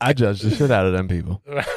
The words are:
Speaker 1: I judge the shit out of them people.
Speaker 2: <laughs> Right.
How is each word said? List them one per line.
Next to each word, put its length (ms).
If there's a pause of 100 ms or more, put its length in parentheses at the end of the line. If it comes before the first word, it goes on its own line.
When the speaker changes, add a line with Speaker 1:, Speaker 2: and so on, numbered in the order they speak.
Speaker 1:
I 120
judge 280
the 80
shit 220
out 160
of 60
them 140
people. 380
Speaker 2:
<laughs> 40
Right. 160 (120)